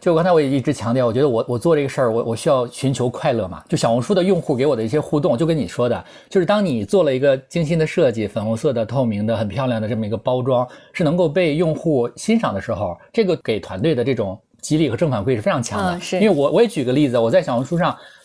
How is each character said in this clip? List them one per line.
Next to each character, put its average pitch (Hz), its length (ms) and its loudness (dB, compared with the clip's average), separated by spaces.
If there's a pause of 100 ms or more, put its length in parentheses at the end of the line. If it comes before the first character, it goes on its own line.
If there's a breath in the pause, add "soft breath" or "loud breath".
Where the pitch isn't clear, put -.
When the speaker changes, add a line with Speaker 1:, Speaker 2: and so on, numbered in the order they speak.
Speaker 1:
就 175 140 2
刚 165 100 2
才 185 80 4
我 160 80 6
也 139 80 2
一 135 140 0
直 147 100 0
强 117 220 -2
调， 127 120 2
我 117 60 0
觉 123 80 0
得 147 80 4
我， 117 180 0
我 123 120 -2
做 165 180 2
这 143 60 2
个 135 60 -2
事 139 120 -4
儿， 120 100 2
我， 113 140 0
我 113 100 -4
需 135 140 -4
要 127 200 2
寻 135 220 -4
求 123 160 -2
快 127 280 -2
乐 104 140 -2
嘛。 82 200 -14
就 165 80 -2
小 156 140 0
红 120 100 2
书 202 140 0
的 180 100 2
用 185 160 2
户 143 160 -2
给 127 80 0
我 147 100 2
的 110 80 -2
一 113 60 -2
些 147 100 0
互 147 220 -2
动， 139 160 2
就 160 80 0
跟 165 100 0
你 117 140 -2
说 123 180 -2
的， 107 160 -2 (280 loud breath)
就 190 100 2
是 160 60 2
当 208 180 2
你 117 220 -2
做 190 160 2
了 139 120 2
一 131 40 0
个 135 180 4
精 165 260 -4
心 160 160 0
的 156 80 2
设 151 240 2
计， 107 160 -2
粉 104 160 -4
红 110 140 -2
色 143 160 0
的、 113 140 -2
透 123 180 0
明 107 220 -2
的、 113 100 0
很 110 100 -2
漂 123 200 -4
亮 113 160 -2
的 110 40 -4
这 117 80 -2
么 110 120 -4
一 - 20 -6
个 110 80 -4
包 127 240 -2
装， 123 260 0 (280 loud breath)
是 175 100 -2
能 160 140 2
够 175 100 4
被 156 280 0
用 160 180 0
户 135 420 0
欣 226 240 2
赏 113 140 -2
的 95 60 -4
时 117 120 -4
候， 98 240 -4 (160 soft breath)
这 220 140 2
个 170 180 2
给 107 160 -2
团 95 220 -10
队 156 120 2
的 120 80 0
这 131 120 0
种 101 240 -4 (240)
激 151 140 0
励 156 140 2
和 117 60 -4
正 156 140 0
反 104 140 -2
馈 131 100 2
是 107 60 -2
非 196 100 -2
常 147 120 0
强 202 220 -4
的。 175 120 -2
Speaker 2:
嗯， 180 40 -10
是。 185 200 -4
Speaker 1:
因 - 20 2
为 214 80 6
我， 143 220 2
我 196 100 4
也 240 60 2
举 151 160 -4
个 123 80 0
例 143 160 2
子， 120 100 0
我 113 120 2
在 175 100 4
小 131 140 -2
红 123 100 0
书 170 140 -2
上， 165 180 -2 (280 loud breath)